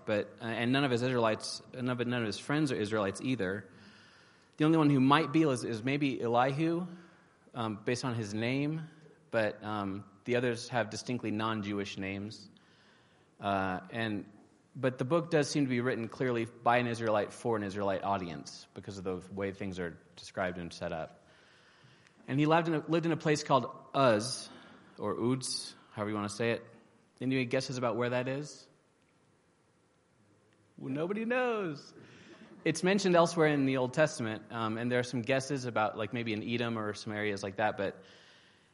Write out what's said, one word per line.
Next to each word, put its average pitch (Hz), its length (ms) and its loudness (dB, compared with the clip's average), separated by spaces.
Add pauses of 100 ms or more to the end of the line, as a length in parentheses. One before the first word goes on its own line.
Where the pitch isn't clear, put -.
but, 104 360 0
uh, 117 40 -10
and 117 260 0
none 139 120 4
of 131 80 2
his 117 100 2
Israelites, 117 600 0 (120)
none 127 160 -4
of, 123 160 -2
none 120 160 -2
of 110 60 -2
his 101 120 -4
friends 147 320 0
are - 40 0
Israelites 104 480 0
either. 104 420 -2 (920)
The 151 80 2
only 160 120 6
one 147 120 6
who 139 100 6
might 143 320 6
be 160 120 6
is, 127 200 2
is 110 200 -4
maybe 139 380 0
Elihu, 139 680 2 (680)
um, 113 320 -4
based 123 180 0
on 123 120 -2
his 104 180 -4
name, 139 480 -2 (500)
but, 107 320 0
um, 101 400 -4 (220)
the 120 120 2
others 120 320 0
have 113 200 0
distinctly 113 400 -4
non-Jewish 104 680 -2
names. 98 520 -8 (920)
Uh, 95 400 0 (120)
and 113 340 -2 (500)
but 131 220 -2
the 131 80 -2
book 170 260 0
does 147 180 4
seem 147 160 2
to 127 40 -4
be 123 100 2
written 117 300 0
clearly 117 380 0 (160)
by 120 140 6
an 123 100 4
Israelite 110 440 2
for 117 240 -2
an 104 80 -2
Israelite 98 400 -2
audience 90 680 -4
because 98 240 -12
of 92 80 -10
the 92 160 -2 (120)
way 98 180 -2
things 95 280 -8
are 82 180 -6 (200)
described 90 400 -4
and 85 160 -8
set 85 180 -6
up. 80 300 -8 (1040)
And 131 120 0
he 151 60 4
lived 160 220 4
in 165 80 2
a, 147 120 -2
lived 165 180 2
in 170 60 2
a 151 60 2
place 151 260 0
called 131 260 4 (260)
Uz, 123 540 4 (480)
or 104 180 -4
Uds, 127 580 -2 (200)
however 104 160 -4
you 107 60 -2
wanna 104 140 -2
say 117 220 0
it. - 140 -2 (560)
Any 131 240 0
guesses 131 320 -2
about 120 180 0
where 120 140 0
that 123 180 0
is? 143 380 -8 (2000)
Well, 135 140 -8
nobody 180 320 -2
knows. 226 720 -2 (720)
It's 160 180 2
mentioned 190 320 6
elsewhere 170 320 6
in 143 180 4
the 135 120 2
Old 127 160 0
Testament, 120 480 0 (100)
um, 113 260 -2
and 120 140 -2
there 123 80 4
are 123 40 0
some 123 180 -4
guesses 131 440 -2
about, 107 320 0
like, 107 160 -4
maybe 117 200 -2
in 107 100 -2
Edom 117 340 -2
or 107 180 -2
some 110 180 -8
areas 104 300 -2
like 98 140 -6
that, 107 200 2
but 98 240 -2 (720)